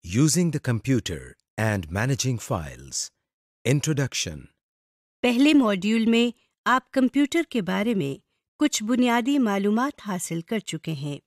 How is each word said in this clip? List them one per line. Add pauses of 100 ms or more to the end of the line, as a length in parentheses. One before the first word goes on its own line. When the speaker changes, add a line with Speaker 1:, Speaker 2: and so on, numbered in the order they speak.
(120)
Speaker 1:
Using
the
computer (400)
and
managing (120)
files. (560)
Introduction. (840)
Speaker 2:
पहले
मॉड्यूल
में (340)
आप
कंप्यूटर
के
बारे
में (360)
कुछ
बुनियादी
मालूमात
हासिल
कर
चुके
हैं।